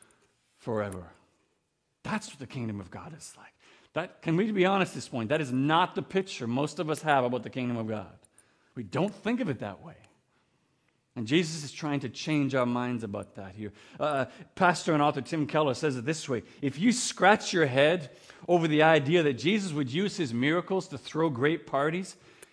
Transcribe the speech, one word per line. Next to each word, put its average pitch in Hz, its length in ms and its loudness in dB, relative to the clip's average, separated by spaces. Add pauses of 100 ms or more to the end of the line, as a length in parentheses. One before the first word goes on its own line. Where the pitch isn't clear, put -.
(580)
forever. 101 480 -6 (960)
That's - 240 -6
what - 100 -20
the 127 80 -12
kingdom 110 340 -6
of 87 100 -14
God 107 260 -14
is - 200 -20
like. - 160 -20 (420)
That, - 280 -6
can 160 140 2
we 214 160 2
be 185 140 4
honest 190 280 2
this - 180 -10
morning? 113 160 -2
That 151 120 2
is 135 100 -4
not 156 440 2
the 180 80 -4
picture 185 440 -4
most 131 320 -2
of 160 120 -2
us 151 120 -2
have 143 220 4
about 123 180 0
the 135 80 -10
kingdom 123 280 -4
of 110 100 -4
God. 95 280 -8 (600)
We 127 80 -8
don't 151 280 -2
think 233 280 -4
of 220 80 -2
it 120 120 -4
that 101 220 -10
way. 165 140 -18 (1200)
And 117 100 -6
Jesus 156 380 0
is 131 80 -12
trying 143 280 -4
to 123 100 -6
change 143 440 -2
our 123 120 2
minds 123 360 -2
about 104 340 -10
that 95 180 -14
here. 104 180 -10 (260)
Uh, 143 280 -2 (280)
pastor 180 380 2
and 147 100 4
author 139 200 2
Tim 151 240 -2
Keller 156 260 2
says 139 240 -2
it 120 80 -8
this 160 240 -6
way, 117 140 -2 (180)
"If 139 180 -4
you 226 140 4
scratch - 640 2
your 165 100 6
head 143 460 2 (360)
over 170 220 4
the 151 140 6
idea 160 400 6
that 147 100 4
Jesus 175 400 0
would 143 180 -2
use 185 280 -2
his 131 160 -2
miracles 170 540 0
to 139 100 -12
throw 160 320 0
great 147 360 0
parties, 160 500 -2 (360)